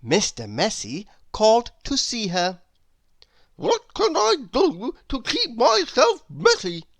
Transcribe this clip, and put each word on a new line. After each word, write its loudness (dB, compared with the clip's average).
Mister -2
Messy -6
called 4
to -6
see -4
her. -2
What -2
can 0
I 2
do 0
to -4
keep -6
myself 2
messy? 0